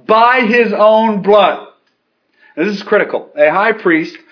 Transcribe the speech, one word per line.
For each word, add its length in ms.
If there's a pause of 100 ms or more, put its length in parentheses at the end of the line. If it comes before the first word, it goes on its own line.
by 360
his 320
own 480
blood. 460 (880)
Now, 100
this 100
is 80
critical. 520
A 140
high 240
priest 440 (140)